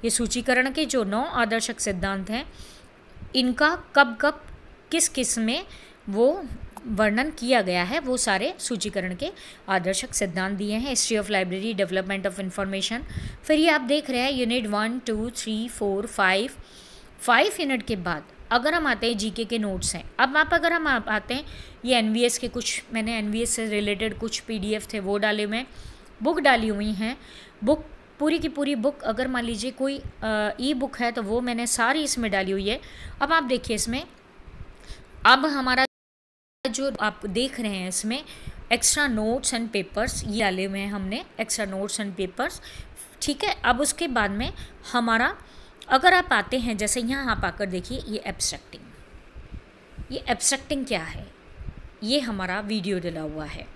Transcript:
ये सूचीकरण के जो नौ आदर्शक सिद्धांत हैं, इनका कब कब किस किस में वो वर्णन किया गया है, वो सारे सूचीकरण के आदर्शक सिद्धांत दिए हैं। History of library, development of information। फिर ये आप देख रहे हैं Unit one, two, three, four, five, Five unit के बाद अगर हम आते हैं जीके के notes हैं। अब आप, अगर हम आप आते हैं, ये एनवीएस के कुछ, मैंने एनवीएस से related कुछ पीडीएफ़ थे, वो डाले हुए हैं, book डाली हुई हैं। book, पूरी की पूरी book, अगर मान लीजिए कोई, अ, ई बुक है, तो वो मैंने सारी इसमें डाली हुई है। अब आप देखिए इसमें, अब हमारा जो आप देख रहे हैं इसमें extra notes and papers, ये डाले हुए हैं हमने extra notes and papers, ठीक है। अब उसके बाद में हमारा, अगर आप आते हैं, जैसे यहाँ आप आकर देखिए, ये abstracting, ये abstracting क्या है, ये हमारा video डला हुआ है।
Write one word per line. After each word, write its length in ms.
ये 60
सूचीकरण 600
के 120
जो 200
नौ 200
आदर्शक 560
सिद्धांत 500
हैं, 220
इनका 460
कब 260
कब 260
किस 180
किस 300
में 280
वो 360
वर्णन 440
किया 320
गया 200
है, 160
वो 180
सारे 420
सूचीकरण 560
के 160
आदर्शक 460
सिद्धांत 440
दिए 180
हैं। 180
History 300
of 60
library, 500
development 500
of 140
information। 580
फिर 140
ये 120
आप 100
देख 300
रहे 100
हैं 120
Unit 340
one, 320
two, 320
three, 380
four, 380
five, 440
Five 400
unit 260
के 100
बाद 260
अगर 240
हम 120
आते 200
हैं 120
जीके 260
के 140
notes 360
हैं। 240
अब 180
आप, 180
अगर 180
हम 140
आप 220
आते 260
हैं, 120
ये 120
एनवीएस 420
के 100
कुछ, 340
मैंने 260
एनवीएस 320
से 160
related 520
कुछ 220
पीडीएफ़ 520
थे, 80
वो 180
डाले 240
हुए 140
हैं, 100
book 180
डाली 280
हुई 240
हैं। 260
book, 220
पूरी 200
की 100
पूरी 260
book, 280
अगर 260
मान 160
लीजिए 260
कोई, 320
अ, 280
ई 140
बुक 260
है, 120
तो 100
वो 180
मैंने 260
सारी 360
इसमें 280
डाली 220
हुई 160
है। 120
अब 100
आप 100
देखिए 340
इसमें, 300
अब 200
हमारा 400
जो 300
आप 260
देख 340
रहे 160
हैं 120
इसमें 360
extra 460
notes 360
and 180
papers, 540
ये 140
डाले 240
हुए 140
हैं 100
हमने 360
extra 280
notes 320
and 160
papers, 440
ठीक 220
है। 200
अब 160
उसके 280
बाद 220
में 220
हमारा, 440
अगर 260
आप 180
आते 260
हैं, 180
जैसे 240
यहाँ 360
आप 80
आकर 220
देखिए, 420
ये 180
abstracting, 560
ये 160
abstracting 580
क्या 160
है, 240
ये 180
हमारा 400
video 380
डला 220
हुआ 240
है। 300